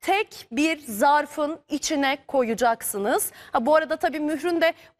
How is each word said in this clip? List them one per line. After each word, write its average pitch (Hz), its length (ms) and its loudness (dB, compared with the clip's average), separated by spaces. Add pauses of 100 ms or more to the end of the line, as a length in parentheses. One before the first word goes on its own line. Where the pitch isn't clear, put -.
tek - 520 -2
bir 302 260 0
zarfın 294 800 0 (100)
içine 277 500 -2 (100)
koyacaksınız. 233 1040 0 (200)
Ha, 240 140 0
bu 302 80 6
arada 311 220 2
tabii 311 240 -4
mührün 320 400 -2
de 330 120 4 (280)